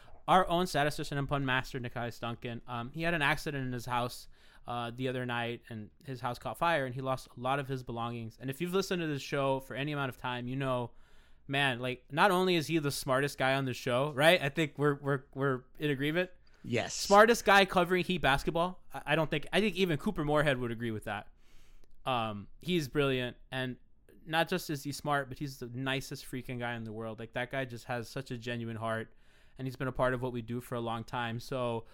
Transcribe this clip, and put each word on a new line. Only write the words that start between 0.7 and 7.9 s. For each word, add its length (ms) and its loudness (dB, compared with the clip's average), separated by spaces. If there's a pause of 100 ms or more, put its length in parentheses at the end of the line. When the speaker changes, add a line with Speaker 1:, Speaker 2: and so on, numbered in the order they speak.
Speaker 1:
and 100 0
pun 160 0
master, 360 0
Nekias 400 -6
Duncan, 480 -6
um, 260 -8
he 80 -6
had 140 2
an 80 2
accident 420 0
in 80 -4
his 140 -6
house, 400 -2 (400)
uh, 280 -4
the 120 -4
other 180 -2
night, 360 -2 (100)
and 180 -10 (140)
his 180 -10
house 160 -4
caught 220 -8
fire, 260 2
and 80 -6
he 80 -8
lost 340 -2
a 40 -14
lot 180 0
of 100 -4
his 140 -4
belongings. 580 -6